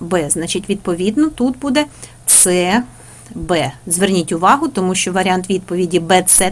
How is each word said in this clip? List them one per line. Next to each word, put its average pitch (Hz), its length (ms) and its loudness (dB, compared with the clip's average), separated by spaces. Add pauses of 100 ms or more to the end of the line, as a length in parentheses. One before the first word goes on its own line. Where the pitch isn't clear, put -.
Б, 170 300 -2
значить, 170 380 -4
відповідно, 202 600 0
тут 254 300 -2
буде 285 280 0 (400)
С 180 560 2 (520)
Б. 160 380 -2 (140)
Зверніть 180 460 0
увагу, 233 360 2
тому 185 260 -2
що 185 180 -2
варіант 185 380 0
відповіді 180 500 -2
Б 180 220 4
Ц 185 300 2